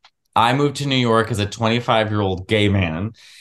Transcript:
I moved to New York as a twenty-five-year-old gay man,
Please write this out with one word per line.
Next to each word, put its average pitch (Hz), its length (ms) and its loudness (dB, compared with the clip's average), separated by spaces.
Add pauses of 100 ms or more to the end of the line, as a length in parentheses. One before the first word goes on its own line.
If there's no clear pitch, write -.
(340)
I 117 200 4
moved 139 220 0
to 143 120 -4
New 131 80 0
York 113 340 2
as 110 100 -2
a 104 60 0
twenty-five-year-old 107 1000 -2
gay 104 220 2
man, 92 420 -2 (280)